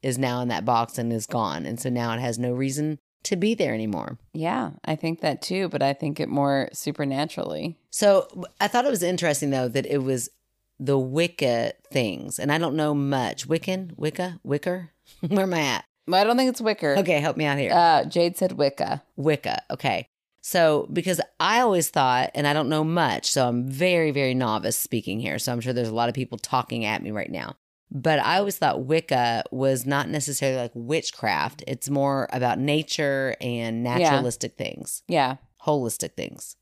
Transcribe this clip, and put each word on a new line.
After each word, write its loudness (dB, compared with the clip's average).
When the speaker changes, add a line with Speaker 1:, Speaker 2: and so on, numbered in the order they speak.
Speaker 1:
is -2
now 0
in 0
that -2
box 0
and -2
is -4
gone. -2
And -6
so -4
now -2
it -4
has -4
no -2
reason -2
to -2
be 2
there 0
anymore. -4
Speaker 2:
Yeah, -4
I -2
think -4
that -2
too, -2
but -2
I 2
think -4
it -2
more 0
supernaturally. -4
Speaker 1:
So 6
w-, -12
I 2
thought 2
it 2
was 0
interesting, 0
though, 0
that -2
it 0
was -2
the 2
Wicca 0
things. -2
And -2
I 2
don't 0
know 2
much. -2
Wiccan? -4
Wicca? -6
Wicker? -4
<laughs> -18
Where 4
am 0
I 2
at? 0
Speaker 2:
Well, 4
I 6
don't 4
think 4
it's -6
wicker. 2
Speaker 1:
Okay, 2
help 0
me 0
out 2
here. 0
Speaker 2:
Uh, 6
Jade 0
said 0
Wicca. 0
Speaker 1:
Wicca, 0
okay. -4
So, 4
because 0
I 4
always 4
thought, 2
and 0
I 4
don't 2
know 2
much, 2
so 2
I'm 0
very, 2
very 2
novice 0
speaking -4
here, -4
so -2
I'm -2
sure -4
there's 0
a -4
lot 0
of -4
people -6
talking -2
at -2
me -8
right -6
now. -8
But 2
I 2
always 0
thought 0
Wicca 2
was 2
not 0
necessarily, -2
like, -6
witchcraft. -2
It's -4
more 0
about 0
nature 0
and -4
Speaker 2:
Yeah. 0
Speaker 1:
naturalistic 2
things. -8
Speaker 2:
Yeah. 2
Speaker 1:
Holistic 0
things. -12